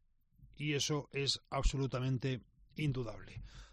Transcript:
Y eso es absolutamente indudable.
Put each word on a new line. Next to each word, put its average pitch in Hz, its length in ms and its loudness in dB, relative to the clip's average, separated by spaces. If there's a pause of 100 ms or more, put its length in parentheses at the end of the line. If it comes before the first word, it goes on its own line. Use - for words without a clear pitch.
(560)
Y 147 160 0
eso 143 400 2
es 139 380 0
absolutamente 131 920 2 (360)
indudable. 120 680 -2 (300)